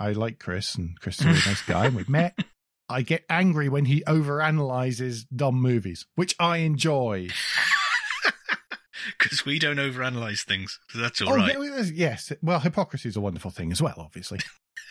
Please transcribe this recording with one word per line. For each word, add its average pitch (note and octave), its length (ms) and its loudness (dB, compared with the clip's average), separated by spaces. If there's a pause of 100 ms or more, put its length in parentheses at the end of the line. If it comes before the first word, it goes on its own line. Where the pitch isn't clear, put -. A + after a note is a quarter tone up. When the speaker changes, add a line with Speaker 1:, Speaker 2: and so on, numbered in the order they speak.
Speaker 1:
I G#2 120 0
like A2 280 -4
Chris, F#2+ 340 -6
and E2+ 260 -6
Chris - 200 -8
is C#3 60 2
a - 20 6
really D#3+ 180 6
nice G2 160 -2
guy, F2+ 240 2
and C3 100 2
we've F#2 120 -4
met. E3 280 2 (280)
Speaker 2:
<laughs> - 240 -20
Speaker 1:
I B2+ 140 -2
get D#3+ 280 -2
angry E3 380 4
when C#3+ 160 2
he C#3+ 180 4
overanalyzes C3 1300 0
dumb B2+ 280 2
movies, A2 440 0 (100)
which F3 240 0
I E3+ 180 2
enjoy. C3 760 2
Speaker 2:
<laughs> - 40 -4 (1800)
'Cause - 260 0
we C#3+ 140 0
don't D3 200 2
overanalyze B2 680 -2
things. F#2+ 340 -4 (160)
That's A#2 260 -2
all F#3+ 120 2
Speaker 1:
Oh, C4+ 40 4
Speaker 2:
right. F#3+ 180 4
Speaker 1:
yeah, C#4 40 -4
well, C#4 280 -4
yes. D#3 440 -2 (100)
Well, E3 200 2
hypocrisy D#3 480 -2
is G#2 80 -4
a G#2 40 0
wonderful F#2 300 -4
thing E2+ 220 -4
as F#2 100 -2
well, D3 160 -2
obviously. F2 420 -12 (500)